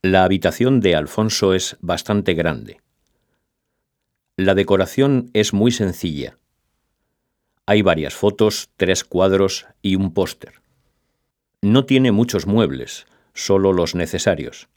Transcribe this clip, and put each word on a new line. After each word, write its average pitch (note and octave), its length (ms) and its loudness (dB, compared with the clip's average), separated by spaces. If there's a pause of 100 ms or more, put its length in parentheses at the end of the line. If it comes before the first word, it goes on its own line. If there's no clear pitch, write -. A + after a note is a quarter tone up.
La F#2 200 4
habitación G2 560 2
de F#2 160 2
Alfonso G2 580 -2
es - 280 -4
bastante F2+ 540 -2
grande. D2+ 440 -4 (1600)
La F#2+ 160 2
decoración G2+ 800 0
es G#2+ 200 0
muy G#2+ 180 2
sencilla. E2 680 -6 (1300)
Hay G#2+ 160 2
varias D#2+ 320 0
fotos, G#2 640 0
tres F#2 260 0
cuadros F#2+ 600 0 (160)
y F#2+ 140 -2
un F#2+ 180 -2
póster. - 480 -6 (1000)
No A#2+ 240 2
tiene C3 280 4
muchos G2+ 320 0
muebles, F2 600 -4 (260)
solo G2 400 2
los F2 220 -2
necesarios. E2+ 800 -4